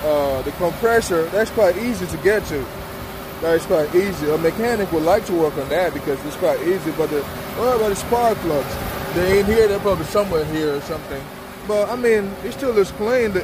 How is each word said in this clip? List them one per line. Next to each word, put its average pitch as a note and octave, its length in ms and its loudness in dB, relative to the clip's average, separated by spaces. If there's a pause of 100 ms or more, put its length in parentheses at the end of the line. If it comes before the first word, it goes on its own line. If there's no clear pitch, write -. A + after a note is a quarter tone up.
uh, C#3 380 2
the C#3+ 100 -4
compressor. F#3 760 2
That's G3+ 240 0
quite F#3+ 260 4
easy G#3 300 -2
to D#3+ 120 -6
get F#3+ 280 2
to. C#3+ 180 -4 (760)
That E3 140 4
is E3 100 0
quite D#3 280 2
easy. F3 360 2
A D#3 80 2
mechanic G#3+ 540 0
would D#3+ 100 2
like G3+ 240 4
to F#3+ 80 -2
work D#3 240 2
on C3+ 100 -4
that E3 240 0
because C#3 320 -4
it's D3 120 -8
quite C#3+ 260 0
easy. D#3+ 340 0
But D3+ 140 0
the, D3 100 0 (380)
what B3 180 2
about A3 140 2
the G3 60 -2
spark A#3 420 2
plugs? D3+ 360 -2 (400)
They're F#3 260 4
in G3+ 60 4
here. A3 220 6
They're G3 120 0
probably F#3 260 0
somewhere F#3 400 0
here D#3 300 -2
or C#3+ 60 -4
something. D3 380 -8 (480)
But G#3 220 0
I A#3+ 60 -4
mean, A3 340 2 (140)
it A#3 80 -6
still C4 200 -2
looks G3+ 200 2
clean. A3+ 400 0
The F#3 120 0